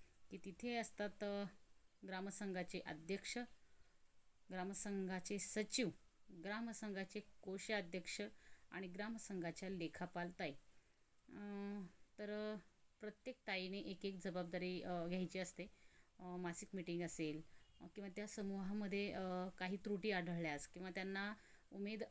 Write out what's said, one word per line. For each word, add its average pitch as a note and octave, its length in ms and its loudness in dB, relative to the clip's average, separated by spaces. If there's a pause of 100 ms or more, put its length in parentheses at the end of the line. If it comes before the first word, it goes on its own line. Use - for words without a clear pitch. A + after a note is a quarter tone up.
(300)
की F#3+ 140 -6
तिथे A#3 320 0
असतात, G#3 480 0
अ, G3+ 200 4 (640)
ग्रामसंघाचे F#3+ 720 0
अध्यक्ष, E3 580 -2 (1120)
ग्रामसंघाचे F#3+ 880 2
सचिव, G#3+ 500 4 (560)
ग्रामसंघाचे G#3 760 0 (220)
कोषाध्यक्ष F#3+ 800 0 (480)
आणि F#3 160 -2
ग्रामसंघाच्या F#3+ 840 0
लेखापाल F3 720 0
ताई. D#3 140 2 (760)
अ, G3+ 520 -2 (380)
तर, G#3 360 0
अ, - 20 -2 (440)
प्रत्येक G#3+ 360 -6 (100)
ताईने F#3+ 320 2
एक F#3+ 280 -2
एक G3 180 0
जबाबदारी, F3+ 580 2
अ, F3 240 2
घ्यायची F#3 320 2
असते. F#3 280 -2 (520)
अ, - 40 -12
मासिक F3+ 520 -2
मीटिंग F3 280 2
असेल, D#3 400 2 (380)
अ, F#3 140 -10
किंवा G3+ 220 -4
त्या G#3 100 0
समूहामध्ये, G3+ 840 2
अ, F#3 360 2 (100)
काही F#3 180 2
त्रुटी G3+ 340 4
आढळल्यास E3+ 560 4
किंवा F#3 240 -4
त्यांना G3 440 0 (380)
उमेद G3+ 380 0